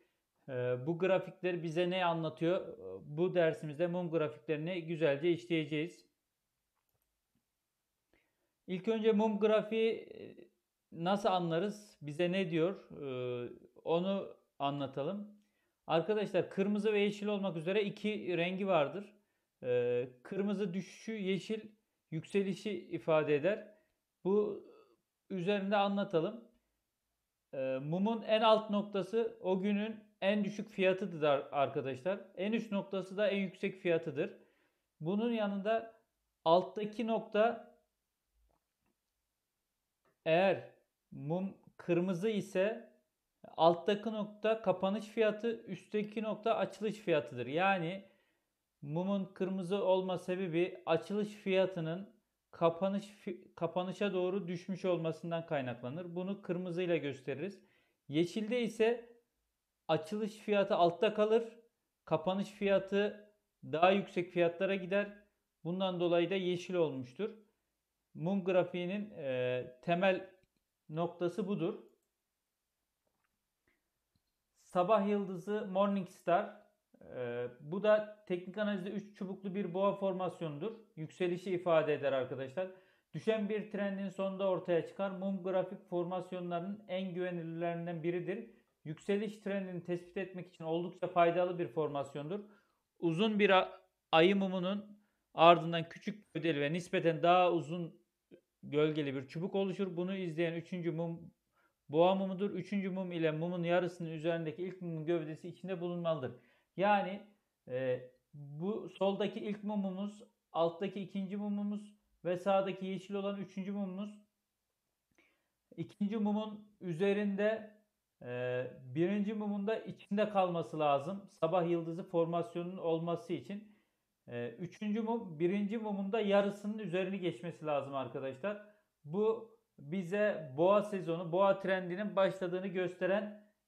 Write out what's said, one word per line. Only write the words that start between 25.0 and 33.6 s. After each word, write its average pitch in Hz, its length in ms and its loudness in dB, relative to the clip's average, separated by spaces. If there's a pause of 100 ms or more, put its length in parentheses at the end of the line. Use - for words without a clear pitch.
üzerinde 196 460 0
anlatalım. 202 680 0 (1120)
Ee, 131 280 -2
mumun 190 400 0
en 220 200 4
alt 220 280 6
noktası 208 720 -2
o 185 200 0
günün 208 420 -2 (180)
en 202 220 2
düşük 190 260 -6
fiyatıdır 185 540 0
ar-, 143 280 4
arkadaşlar. 135 680 -2 (160)
En 202 160 -2
üst 226 200 -2
noktası 190 460 -4
da 208 100 4
en 196 120 0
yüksek 190 360 -4